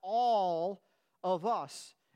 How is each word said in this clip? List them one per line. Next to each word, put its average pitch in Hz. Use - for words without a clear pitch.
all 196
of 185
us. 190